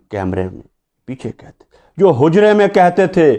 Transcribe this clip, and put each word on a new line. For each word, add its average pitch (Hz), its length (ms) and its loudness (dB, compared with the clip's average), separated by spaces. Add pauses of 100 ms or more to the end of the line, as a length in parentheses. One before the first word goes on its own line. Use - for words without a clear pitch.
(100)
कैमरे 92 340 -6
में 92 180 -14 (460)
पीछे 123 220 -14
कहते, - 340 -20 (340)
जो 185 140 2
हुजरे 165 420 2
में 208 160 2
कहते 185 380 2
थे 160 300 2